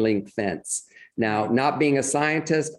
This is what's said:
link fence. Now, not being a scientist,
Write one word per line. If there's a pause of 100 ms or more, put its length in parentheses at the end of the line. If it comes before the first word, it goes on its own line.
link
fence. (340)
Now,
not
being
a
scientist,